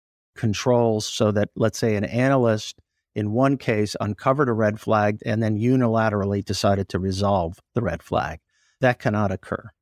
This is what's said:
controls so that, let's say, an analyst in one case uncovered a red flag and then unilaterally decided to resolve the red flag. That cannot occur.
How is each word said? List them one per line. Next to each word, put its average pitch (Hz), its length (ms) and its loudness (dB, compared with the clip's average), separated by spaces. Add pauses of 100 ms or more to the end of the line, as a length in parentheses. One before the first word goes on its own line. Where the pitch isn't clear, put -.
(340)
controls 113 720 2
so - 280 0
that, 101 220 0
let's 110 240 0
say, 110 180 0
an 98 80 -2
analyst 120 760 0 (340)
in 107 180 -4
one 135 240 2
case 107 440 -2
uncovered 131 480 0
a 120 40 0
red 107 260 0
flag 107 480 0
and 113 160 0
then 107 160 0
unilaterally 110 840 0
decided 98 440 0
to 95 100 -4
resolve 95 600 0 (160)
the 120 80 0
red 85 200 -4
flag. - 360 -4 (420)
That 123 180 2
cannot 104 340 0
occur. - 380 -8 (120)